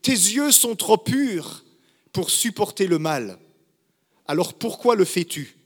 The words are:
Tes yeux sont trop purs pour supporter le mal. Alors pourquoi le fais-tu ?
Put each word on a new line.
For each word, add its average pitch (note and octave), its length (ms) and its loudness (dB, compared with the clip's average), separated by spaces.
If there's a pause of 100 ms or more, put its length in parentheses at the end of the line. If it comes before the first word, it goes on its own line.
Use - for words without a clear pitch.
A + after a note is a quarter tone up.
Tes C4+ 120 0
yeux A#3+ 400 2
sont A#3 240 2
trop G#3+ 200 4
purs A#3 680 -4 (480)
pour F3+ 160 -4
supporter G3+ 580 -2
le E3 120 2
mal. C3 380 -4 (880)
Alors D#3+ 260 0
pourquoi A#3 420 0
le G3 80 4
fais-tu ? D#3+ 640 -4